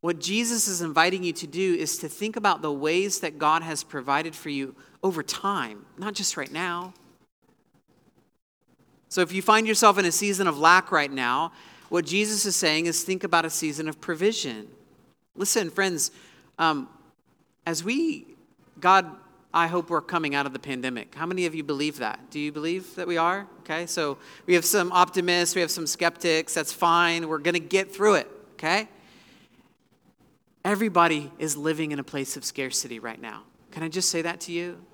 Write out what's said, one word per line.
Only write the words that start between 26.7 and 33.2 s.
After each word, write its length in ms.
fine. 560
We're 120
gonna 200
get 340
through 220
it, 160
okay? 340
Everybody 760
is 180
living 360
in 60
a 40
place 340
of 80
scarcity 540
right 200
now. 240